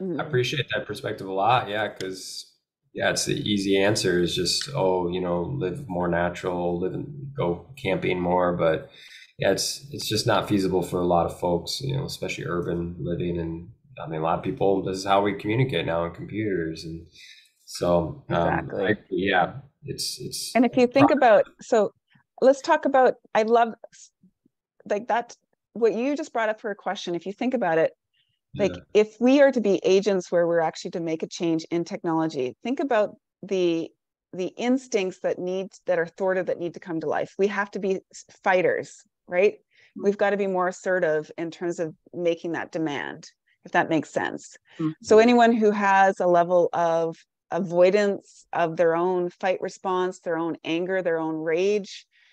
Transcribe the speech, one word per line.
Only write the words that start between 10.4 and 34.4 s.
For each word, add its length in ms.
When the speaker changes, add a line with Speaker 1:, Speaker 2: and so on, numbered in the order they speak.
Speaker 2:
feasible 340
for 180
a 60
lot 200
of 140
folks, 400
you 160
know, 80
especially 420
urban 540
living. 380
And 320
I 60
mean, 120
a 40
lot 140
of 60
people, 400
this 140
is 60
how 180
we 120
communicate 520
now 180
on 100
computers. 720
And 220
so, 680
um, 60
Speaker 1:
Exactly. 260
Speaker 2:
I, 80
yeah, 420
it's, 360
it's 340
Speaker 1:
And 100
if 120
you 100
think 240
about, 340
so 320
let's 220
talk 240
about, 280
I 80
love, 320
like, 200
that, 280
what 200
you 220
just 160
brought 160
up 120
for 100
a 60
question. 380
If 120
you 60
think 220
about 240
it, 140
like, 160
Speaker 2:
Yeah. 80
Speaker 1:
if 180
we 220
are 100
to 80
be 240
agents 480
where 140
we're 140
actually 320
to 80
make 220
a 60
change 420
in 140
technology, 800
think 180
about 360
the, 480
the 140